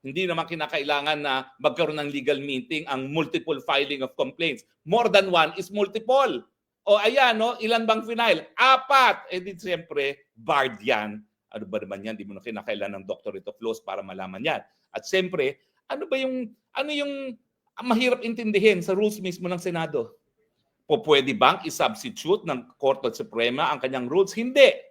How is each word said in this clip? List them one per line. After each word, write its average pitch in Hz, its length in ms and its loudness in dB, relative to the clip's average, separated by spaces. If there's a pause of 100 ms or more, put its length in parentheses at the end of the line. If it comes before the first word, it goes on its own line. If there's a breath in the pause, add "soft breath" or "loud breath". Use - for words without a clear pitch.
Hindi 160 240 -4
naman 165 240 -4
kinakailangan 151 640 -2
na 135 320 -2 (160)
magkaroon 156 320 2
ng 143 160 -4
legal 139 320 0
meeting 143 480 -6
ang 135 160 -4
multiple 156 560 -2
filing 139 400 0
of 131 160 -8
complaints. 139 480 -4 (160)
More 220 240 2
than 190 240 4
one 160 240 4
is 190 160 -10
multiple. 220 720 0 (380)
O 208 160 6
ayan, 240 400 4
no? 233 240 0
Ilan 226 240 0
bang 220 160 2
final? 220 400 0 (160)
Apat. 262 720 6
Eh 180 80 -6
di 185 160 -10
siyempre, 165 800 -4
barred 123 480 0
yan. 107 400 0 (320)
Ano 104 160 -10
ba 104 80 -4
naman 98 240 -8
yan? 107 160 -8
Di 98 80 -12
mo 101 80 -14
na 92 80 -16
kinakailangan 101 560 -8
ng 95 80 -16
doctorate 95 400 -10
of 101 160 -14
laws 113 160 -4
para 98 240 -8
malaman 95 400 -12
yan. 151 160 -4 (320)
At - 160 -10
siyempre, 180 560 -2 (240)
ano 302 240 -8
ba 269 80 0
yung, 254 320 -4 (240)
ano 294 160 -4
yung 277 480 -6 (480)
mahirap 247 400 2
intindihin 214 560 2
sa 190 160 0
rules 214 240 0
mismo 180 240 -6
ng 175 160 -4
Senado? 160 560 -4 (640)
Po, 151 240 2
pwede 139 320 4
bang 156 240 4
i-substitute 151 800 -2
ng 131 320 -8
Korte 135 400 0
Suprema 120 560 -2
ang 143 80 -4
kanyang 131 320 -4
rules? 190 240 2
Hindi. 254 400 4 (160)